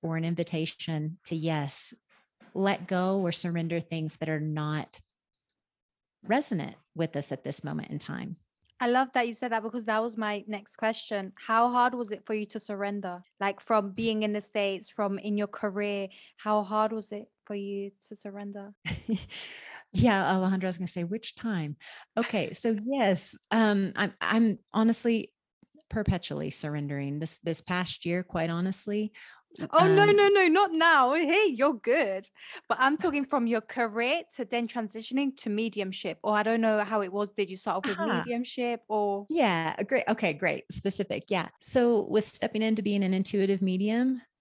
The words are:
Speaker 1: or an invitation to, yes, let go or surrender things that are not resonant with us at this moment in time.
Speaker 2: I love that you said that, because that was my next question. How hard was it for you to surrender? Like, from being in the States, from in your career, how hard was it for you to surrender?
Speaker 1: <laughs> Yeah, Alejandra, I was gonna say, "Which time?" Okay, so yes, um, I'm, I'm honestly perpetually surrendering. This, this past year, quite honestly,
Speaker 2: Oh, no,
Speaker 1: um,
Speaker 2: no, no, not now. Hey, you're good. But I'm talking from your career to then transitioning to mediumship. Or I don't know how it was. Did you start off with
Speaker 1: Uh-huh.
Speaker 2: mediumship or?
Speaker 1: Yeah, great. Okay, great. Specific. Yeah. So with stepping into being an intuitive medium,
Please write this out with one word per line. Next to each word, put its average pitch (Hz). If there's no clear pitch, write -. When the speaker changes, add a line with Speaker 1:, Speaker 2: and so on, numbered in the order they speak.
Speaker 1:
or 160
an 165
invitation 160
to, 170
yes, 156
let 190
go 190
or 170
surrender 170
things 160
that 156
are 156
not 151
resonant 185
with 160
us 147
at -
this -
moment 151
in 147
time. -
Speaker 2:
I 247
love 254
that 240
you 233
said 233
that, 220
because 226
that 220
was 226
my 208
next 208
question. 214
How 233
hard 247
was 233
it 208
for 220
you 214
to 214
surrender? 196
Like, 202
from 208
being 220
in 214
the 208
States, 202
from 196
in 208
your 208
career, 202
how 214
hard 214
was 214
it 208
for 208
you 196
to 214
surrender? 202
Speaker 1:
<laughs> -
Yeah, 196
Alejandra, 185
I -
was 180
gonna 180
say, 170
"Which 214
time?" 170
Okay, 220
so 226
yes, 233
um, 208
I'm, 196
I'm 220
honestly 226
perpetually 180
surrendering. 143
This, 160
this 165
past 180
year, 175
quite 165
honestly, 190
Speaker 2:
Oh, 349
no, 381
Speaker 1:
um, 415
Speaker 2:
no, 403
no, 392
not 359
now. 311
Hey, 349
you're 269
good. 220
But 226
I'm 277
talking 285
from 254
your 226
career 240
to 247
then 233
transitioning 247
to -
mediumship. 202
Or 214
I 208
don't 226
know 214
how 208
it 185
was. 202
Did 196
you 185
start 185
off 190
with 190
Speaker 1:
Uh-huh. 196
Speaker 2:
mediumship 240
or? 202
Speaker 1:
Yeah, 185
great. 247
Okay, 208
great. 151
Specific. -
Yeah. 175
So 240
with 214
stepping -
into 220
being 202
an 190
intuitive 190
medium, 220